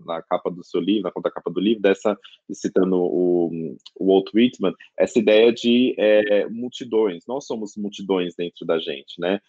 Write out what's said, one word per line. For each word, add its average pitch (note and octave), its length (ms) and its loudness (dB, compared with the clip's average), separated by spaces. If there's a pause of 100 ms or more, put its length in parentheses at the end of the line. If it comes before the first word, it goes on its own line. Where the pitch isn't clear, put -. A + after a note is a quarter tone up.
na E2 160 -8
capa F#2 280 -4
do F2 140 -10
seu - 160 -4
livro, F#2+ 240 -4
na F2+ 80 -4
contracapa F2 400 -6
do F2 80 -6
livro, G#2 220 0
dessa, G2+ 360 2 (360)
citando F#2 420 0
o, F2 800 0 (240)
o F#2 80 -4
Walt F#2+ 260 4
Whitman, G#2+ 400 2 (240)
essa - 220 2
ideia G#2+ 320 6
de, A#2+ 460 2
é, G#2 500 2
multidões. A2 800 -4
Nós C3+ 180 -8
somos G#2+ 300 -10
multidões G2 580 -4
dentro F2 320 -10
da E2 140 0
gente, D2+ 400 -10
né? F#2 300 -2